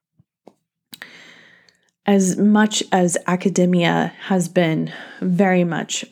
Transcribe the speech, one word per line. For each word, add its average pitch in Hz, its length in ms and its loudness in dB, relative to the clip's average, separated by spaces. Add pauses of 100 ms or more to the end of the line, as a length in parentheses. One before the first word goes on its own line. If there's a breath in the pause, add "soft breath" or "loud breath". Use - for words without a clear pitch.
(2000 loud breath)
as 190 320 2
much 214 440 2 (120)
as 180 240 2 (100)
academia 175 960 0
has 180 260 -2
been 165 460 -2 (260 loud breath)
very 185 460 2
much 160 460 -8